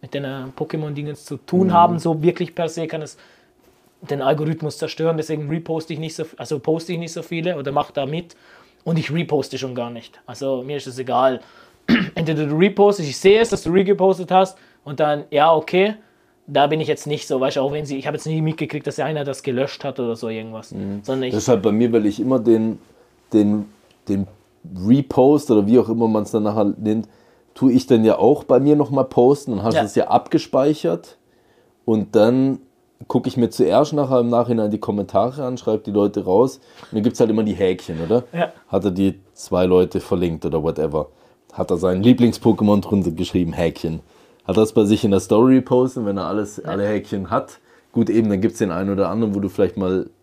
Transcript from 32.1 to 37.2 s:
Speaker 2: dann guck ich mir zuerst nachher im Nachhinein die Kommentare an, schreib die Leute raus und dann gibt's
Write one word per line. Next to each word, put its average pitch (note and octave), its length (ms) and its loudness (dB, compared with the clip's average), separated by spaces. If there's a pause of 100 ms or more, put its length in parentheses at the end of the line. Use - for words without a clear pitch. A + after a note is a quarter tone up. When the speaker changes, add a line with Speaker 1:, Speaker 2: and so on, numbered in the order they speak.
Speaker 2:
dann B2+ 460 4 (480)
guck B2 180 0
ich B2+ 100 -4
mir A#2 140 2
zuerst C3 420 2
nachher C3+ 280 0
im A#2 80 0
Nachhinein A#2 420 0
die G#2+ 80 -4
Kommentare A#2 640 -2
an, B2+ 140 -6
schreib G#2+ 260 -2
die A2 60 -8
Leute G2+ 340 0
raus G#2+ 340 2 (240)
und - 120 -18
dann G#2+ 80 0
gibt's A2+ 180 0